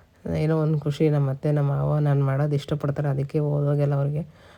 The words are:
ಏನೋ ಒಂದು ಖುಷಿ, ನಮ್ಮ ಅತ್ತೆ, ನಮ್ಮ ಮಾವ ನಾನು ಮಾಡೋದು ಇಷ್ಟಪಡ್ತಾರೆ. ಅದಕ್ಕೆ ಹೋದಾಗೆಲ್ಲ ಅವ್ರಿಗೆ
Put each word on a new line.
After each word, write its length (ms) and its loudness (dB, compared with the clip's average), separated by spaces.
ಏನೋ 200 2
ಒಂದು 200 2
ಖುಷಿ, 300 0
ನಮ್ಮ 220 2
ಅತ್ತೆ, 220 -2
ನಮ್ಮ 160 2
ಮಾವ 300 0
ನಾನು 260 2
ಮಾಡೋದು 300 0
ಇಷ್ಟಪಡ್ತಾರೆ. 540 -2
ಅದಕ್ಕೆ 300 -2
ಹೋದಾಗೆಲ್ಲ 560 0
ಅವ್ರಿಗೆ 280 -2